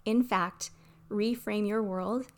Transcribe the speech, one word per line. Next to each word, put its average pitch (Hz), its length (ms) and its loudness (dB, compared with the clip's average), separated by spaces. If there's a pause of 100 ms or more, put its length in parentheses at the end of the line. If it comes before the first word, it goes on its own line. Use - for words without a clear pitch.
in 226 200 4
fact, 185 480 -2 (380)
reframe 208 580 0
your 220 140 0
world 196 460 -2 (100)